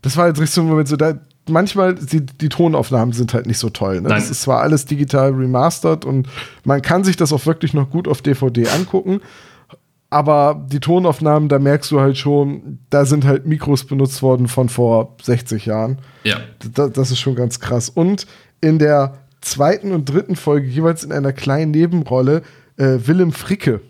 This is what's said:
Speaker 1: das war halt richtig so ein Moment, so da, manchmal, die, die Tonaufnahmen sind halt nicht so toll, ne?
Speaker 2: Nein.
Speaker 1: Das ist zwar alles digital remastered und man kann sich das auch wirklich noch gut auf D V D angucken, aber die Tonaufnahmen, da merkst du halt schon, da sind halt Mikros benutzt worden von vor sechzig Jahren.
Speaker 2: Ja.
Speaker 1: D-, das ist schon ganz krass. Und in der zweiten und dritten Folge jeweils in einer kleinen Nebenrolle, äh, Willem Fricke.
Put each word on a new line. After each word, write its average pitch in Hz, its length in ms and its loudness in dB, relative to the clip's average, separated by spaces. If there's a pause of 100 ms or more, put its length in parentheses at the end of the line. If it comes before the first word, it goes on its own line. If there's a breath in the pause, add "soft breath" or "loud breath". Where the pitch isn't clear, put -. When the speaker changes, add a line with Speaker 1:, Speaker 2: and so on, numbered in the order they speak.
Speaker 1:
das 135 140 -4
war 175 80 2
halt 165 140 2
richtig 156 160 0
so 175 80 2
ein 165 60 2
Moment, 156 200 2
so 147 80 0
da, 156 180 2 (340)
manchmal, 185 460 2
die, 151 300 -2
die 151 240 -6
Tonaufnahmen 131 640 0
sind 120 220 -2
halt 120 120 -2
nicht 117 120 -2
so 113 120 -4
toll, 95 260 -4
ne? 92 120 -4
Speaker 2:
Nein. 107 100 2
Speaker 1:
Das 104 120 -4
ist 127 120 -8
zwar 123 180 0
alles 143 260 0
digital 139 440 2
remastered 135 760 0
und 135 220 -2 (380 loud breath)
man 135 180 0
kann 170 220 0
sich 185 120 2
das 151 160 0
auch 143 140 0
wirklich 160 280 0
noch 139 160 0
gut 175 180 -4
auf 139 140 -2
D 143 120 0
V 135 160 0
D 120 180 0
angucken, 185 520 -2 (920 loud breath)
aber 147 600 2
die 139 100 -2
Tonaufnahmen, 156 680 2
da 139 100 2
merkst 139 320 2
du 147 100 2
halt 135 160 2
schon, 143 600 -2 (120)
da 143 140 4
sind 139 200 2
halt 135 220 2
Mikros 147 380 0
benutzt 135 380 -2
worden 127 240 2
von 123 220 0
vor 117 520 0
sechzig 117 460 -4
Jahren. 113 320 -2 (260 loud breath)
Speaker 2:
Ja. 104 140 0 (260)
Speaker 1:
D-, 131 260 -2
das 131 200 -2
ist 123 100 -2
schon 135 140 -2
ganz 120 260 -4
krass. 120 280 -4
Und 196 380 -2 (340 soft breath)
in 160 180 2
der 147 400 2 (220)
zweiten 190 520 -2
und 151 160 -4
dritten 165 280 -2
Folge 147 320 0
jeweils 160 360 -2
in 147 80 -10
einer 139 200 -2
kleinen 147 400 -2
Nebenrolle, 156 680 2 (340 loud breath)
äh, 131 280 2
Willem 170 280 2
Fricke. 139 580 -2